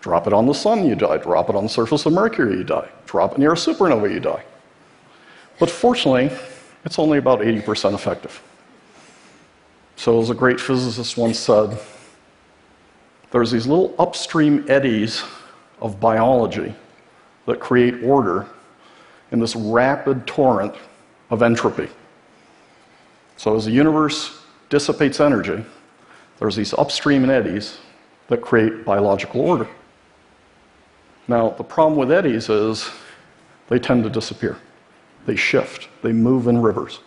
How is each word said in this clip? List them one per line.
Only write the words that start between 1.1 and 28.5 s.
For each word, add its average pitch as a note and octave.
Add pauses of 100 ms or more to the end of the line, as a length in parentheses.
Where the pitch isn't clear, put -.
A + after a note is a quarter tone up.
Drop F2
it G2+
on G2
the A2
surface A#2+
of D#3
Mercury, E3+
you F#2
die. - (180)
Drop F#2+
it -
near D3
a E3+
supernova, C3+
you F2+
die. - (1160)
But E3+
fortunately, C#3+ (540)
it's -
only D#3
about B2+
eighty A2
percent G2+
effective. - (1500)
So A#2
as A2+
a A#2+
great B2+
physicist B2
once A2+
said, G#2+ (1600)
"There's A#2
these A2+
little D#3+
upstream D3+
eddies A#2 (560)
of G#2+
biology A2 (720)
that -
create B2
order A2 (840)
in A#2
this A2+
rapid B2
torrent A2 (540)
of A#2
entropy." A#2 (1500)
So G#2+
as A2
the A2
universe D3+ (320)
dissipates C#3+
energy, G#2+ (760)
there's G#2+
these G2+
upstream -
eddies G#2 (500)
that A#2
create A2